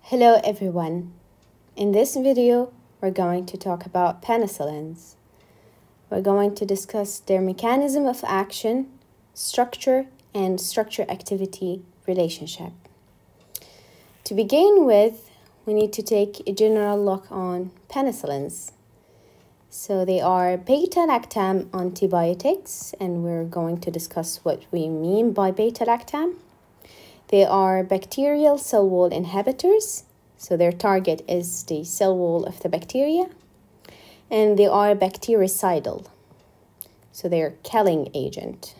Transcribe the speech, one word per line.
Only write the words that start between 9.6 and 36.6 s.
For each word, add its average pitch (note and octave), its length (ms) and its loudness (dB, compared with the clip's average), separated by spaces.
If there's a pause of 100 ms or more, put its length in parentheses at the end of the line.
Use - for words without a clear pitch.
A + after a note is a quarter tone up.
and F#3+ 260 -2
structure-activity F#3+ 1200 -6 (240)
relationship. F3 640 -4 (1500)
To - 100 -10
begin D#4+ 500 6
with, A3+ 460 4 (340)
we G#3+ 100 -2
need G#3+ 180 2
to G#3+ 100 -6
take G3+ 420 0
a G3 80 -4
general G#3 480 2
look G3 300 -2
on F3+ 400 -6 (180)
penicillins. A#3 840 -6 (960)
So F#3+ 360 -4
they F#3 160 0
are F3+ 360 2
beta-lactam A#3 1160 0
antibiotics, F3+ 1300 -2
and F3 240 -4
we're E3+ 220 -4
going E3+ 380 -4
to E3+ 100 -6
discuss E3+ 520 -8
what D#3 280 -2
we E3 160 -2
mean F#3 440 0
by G3 200 2
beta-lactam. A#3 840 -2 (960)
They G3 160 6
are F#3+ 400 2
bacterial C#4+ 720 2
cell G#3 300 2
wall F3+ 200 4
inhibitors, B3+ 960 0 (340)
so - 200 -4
their E3+ 160 4
target F#3 560 0
is F3 340 -4
the D#3 220 -6
cell F#3+ 320 0
wall E3+ 280 0
of - 140 -10
the - 100 -6
bacteria. C#4+ 580 0 (1040)
And G#3+ 300 4
they G3+ 80 8
are G#3 300 4
bactericidal, F#3+ 1120 0 (1040)